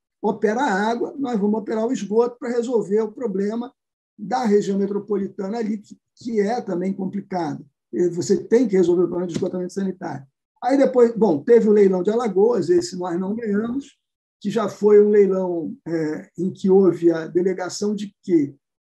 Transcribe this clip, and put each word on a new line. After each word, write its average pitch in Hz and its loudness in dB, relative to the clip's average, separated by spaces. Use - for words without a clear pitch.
opera 208 0
a 208 0
água, - -4
nós 247 -4
vamos 208 0
operar 220 -4
o 254 -2
esgoto 220 0
para 262 -8
resolver 226 0
o 214 -4
problema 226 -6
da 247 -4
região 202 2
metropolitana 202 -4
ali, 220 -4
que, - -20
que 226 -4
é 220 -2
também 185 -6
complicado. 180 -8
E 180 0
você 175 -2
tem 240 2
que 185 0
resolver 175 4
o 170 2
problema 180 -4
de 165 -8
esgotamento 180 -6
sanitário. 175 -8
Aí 269 2
depois, 240 4
bom, 180 2
teve 226 6
o 214 6
leilão 190 4
de 190 -2
Alagoas, 214 2
esse 180 0
nós 175 -6
não 196 -4
ganhamos, 233 -6
que 202 -6
já 208 -2
foi 208 6
um 208 2
leilão, 190 2
é, 160 -6
em 180 -4
que - -2
houve 170 4
a 160 -4
delegação 185 -4
de 202 -10
que, 147 0